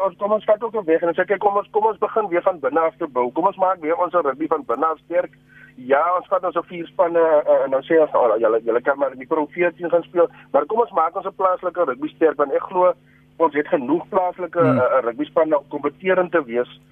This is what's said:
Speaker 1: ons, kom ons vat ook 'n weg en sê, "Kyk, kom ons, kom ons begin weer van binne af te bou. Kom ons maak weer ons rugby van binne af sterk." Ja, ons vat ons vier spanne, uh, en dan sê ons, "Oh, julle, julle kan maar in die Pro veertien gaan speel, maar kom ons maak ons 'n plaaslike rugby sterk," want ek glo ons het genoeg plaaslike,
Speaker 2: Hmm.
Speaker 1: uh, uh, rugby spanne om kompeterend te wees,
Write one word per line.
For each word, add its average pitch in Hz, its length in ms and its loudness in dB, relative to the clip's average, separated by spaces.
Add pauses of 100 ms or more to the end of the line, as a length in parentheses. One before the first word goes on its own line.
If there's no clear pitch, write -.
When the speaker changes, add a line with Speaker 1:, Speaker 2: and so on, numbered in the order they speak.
Speaker 1:
ons, 185 140 -4
kom 208 140 -4
ons 214 120 0
vat 214 180 2
ook 226 120 -4
'n 214 100 -4
weg 165 180 2
en 170 120 0
sê, 180 120 0
"Kyk, 196 140 0
kom 202 160 0
ons, 202 140 -2
kom 214 160 0
ons 208 120 -2
begin 208 300 -2
weer 175 140 0
van 180 180 0
binne 135 200 0
af 160 180 0
te 170 80 -6
bou. 123 260 -2
Kom 170 140 0
ons 196 100 -2
maak 190 240 0
weer 156 160 -2
ons 175 160 -2
rugby 151 340 0
van 147 200 -2
binne 123 200 -2
af 156 120 -2
sterk." 175 320 -4 (460)
Ja, 131 260 0 (140)
ons 170 120 -6
vat 185 160 -2
ons 170 220 -4
vier 170 200 -12
spanne, 170 320 0
uh, 151 460 4
en 131 60 -4
dan - 120 0
sê 160 180 2
ons, 151 140 2
"Oh, 107 240 2
julle, 113 240 2
julle 117 200 0
kan 139 160 0
maar 135 140 -2
in 127 60 -16
die 127 80 -16
Pro 156 200 -2
veertien 170 440 -4
gaan 170 120 2
speel, 170 260 0 (240)
maar 143 140 2
kom 220 140 -2
ons 226 120 0
maak 170 240 0
ons 180 100 -6
'n 190 100 -8
plaaslike 180 480 -2
rugby 139 240 -4
sterk," 151 280 0
want 139 160 -2
ek 131 100 0
glo 180 300 0 (460)
ons 160 160 0
het 202 140 -2
genoeg 165 400 -2
plaaslike, 180 520 -4
Speaker 2:
Hmm. 131 180 4
Speaker 1:
uh, 127 60 2
uh, 127 180 2
rugby 117 220 -4
spanne 156 340 0
om 139 100 -12
kompeterend 175 640 -2
te 165 120 0
wees, 120 360 -6 (120)